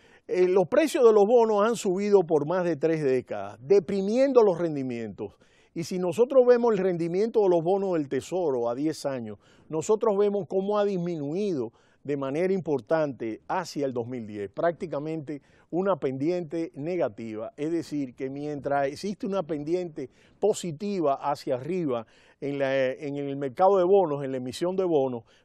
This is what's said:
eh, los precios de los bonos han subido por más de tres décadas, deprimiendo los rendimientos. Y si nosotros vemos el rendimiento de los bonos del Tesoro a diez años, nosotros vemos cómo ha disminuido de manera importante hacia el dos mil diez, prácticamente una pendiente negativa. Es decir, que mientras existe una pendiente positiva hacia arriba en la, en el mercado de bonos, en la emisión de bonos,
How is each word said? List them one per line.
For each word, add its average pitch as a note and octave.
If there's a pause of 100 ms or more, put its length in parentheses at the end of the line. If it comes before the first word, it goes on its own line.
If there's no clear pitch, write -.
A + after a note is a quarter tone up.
(280)
eh, F3+
los F#3
precios D4
de A3+
los G3+
bonos A3
han A#3
subido G3+
por D#3
más F3+
de F3
tres D#3+
décadas, A2
deprimiendo G3+
los F#3+
rendimientos. A#2+ (400)
Y E3
si F#3
nosotros A3+
vemos A#3+
el G3+
rendimiento F#3
de G3
los E3+
bonos F#3+
del D3+
Tesoro C3+
a B2
diez D3
años, A#2 (320)
nosotros G#3
vemos G3+
cómo G3
ha G#3
disminuido E3+ (320)
de C#3+
manera C#3+
importante D3
hacia D#3+
el C3+
dos A#2+
mil A#2+
diez, G2+
prácticamente D3+ (300)
una F#3
pendiente D#3+
negativa. A#2
Es D3
decir, D3
que C3+
mientras C#3+
existe F#3+
una F#3+
pendiente D#3 (280)
positiva F#3
hacia C#3+
arriba C3 (360)
en C#3
la, C3+
en C3+
el C#3
mercado D#3+
de F3+
bonos, F3
en C3+
la C3
emisión B2+
de F#3+
bonos, C3+ (220)